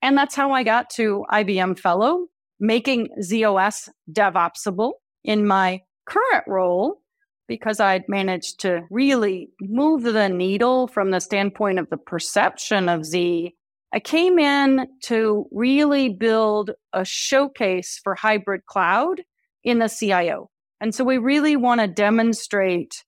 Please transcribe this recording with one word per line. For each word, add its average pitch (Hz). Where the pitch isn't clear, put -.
And 269
that's 277
how 277
I 262
got 220
to 208
I 214
B 190
M 185
Fellow, 233
making 233
Z 214
O 202
S 196
DevOpsable 185
in 214
my 190
current 453
role, 190
because 220
I'd 190
managed 190
to 175
really 220
move 254
the 214
needle 208
from 190
the 185
standpoint 196
of 160
the 156
perception 185
of 170
Z. 175
I 214
came 349
in 277
to 220
really 277
build 214
a 185
showcase 233
for 190
hybrid 202
cloud 240
in 233
the 226
C 208
I 175
O. -
And 214
so 262
we 262
really 285
want 240
to 208
demonstrate 202